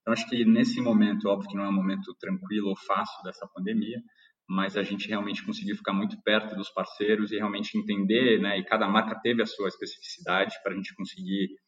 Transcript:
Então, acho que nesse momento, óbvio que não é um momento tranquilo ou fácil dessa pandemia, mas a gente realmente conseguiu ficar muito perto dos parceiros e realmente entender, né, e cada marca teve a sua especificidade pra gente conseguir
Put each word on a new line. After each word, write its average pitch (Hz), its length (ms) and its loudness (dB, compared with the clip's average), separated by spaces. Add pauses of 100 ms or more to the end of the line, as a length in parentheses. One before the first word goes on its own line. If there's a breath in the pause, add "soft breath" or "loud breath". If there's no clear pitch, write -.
Então, 113 120 -2
acho 117 160 -2
que 120 160 2
nesse 113 360 6
momento, 104 480 4
óbvio 98 220 0
que 98 60 -8
não 98 80 -2
é 101 40 -2
um 98 40 0
momento 95 480 -2
tranquilo 95 480 -2
ou 95 80 -2
fácil - 480 -4
dessa - 280 -10
pandemia, - 480 -2 (480 soft breath)
mas 95 280 -2
a 101 80 0
gente 98 240 -6
realmente 101 360 -4
conseguiu 104 300 -6
ficar - 180 -4
muito 98 300 0
perto 107 320 2
dos 98 160 -8
parceiros 104 600 0
e 104 60 -2
realmente 104 380 -4
entender, 104 640 4
né, 98 180 0
e 90 60 -4
cada 110 240 2
marca 110 320 2
teve 120 220 2
a 104 40 2
sua 101 200 -6
especificidade 92 960 -4
pra 92 120 -2
gente 95 200 -8
conseguir 95 540 -4 (200)